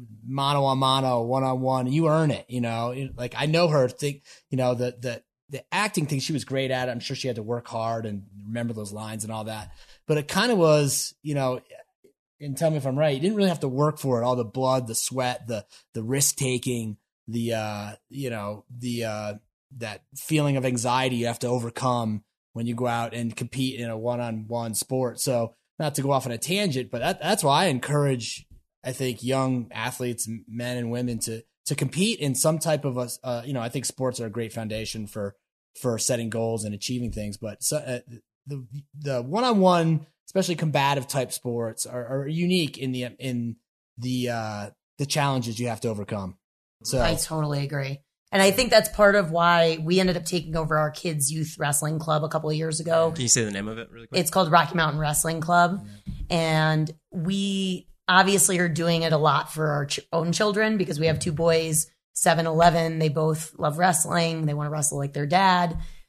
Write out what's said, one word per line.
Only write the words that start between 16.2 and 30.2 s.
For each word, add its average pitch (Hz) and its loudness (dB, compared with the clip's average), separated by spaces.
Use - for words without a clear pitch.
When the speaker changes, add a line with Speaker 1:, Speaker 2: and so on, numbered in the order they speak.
Speaker 1:
the, 117 -2
uh, 104 -4
you 135 -6
know, 107 -8
the, 120 -6
uh, 107 -6
that 110 -10
feeling 147 0
of 127 0
anxiety 123 2
you 117 0
have 117 -4
to 127 -2
overcome 117 -2
when 117 -6
you 120 -2
go 123 -2
out 117 -2
and 117 -6
compete 127 -4
in 117 -6
a 113 -6
one-on-one 117 -4
sport. 123 -2
So 117 0
not 151 -2
to 143 -2
go 139 2
off 135 2
on 123 -4
a 117 -6
tangent, 156 -2
but 120 -6
that, 151 -2
that's 185 0
why 147 4
I 196 4
encourage, 139 0
I 127 -6
think, 123 -4
young 131 0
athletes, 120 -6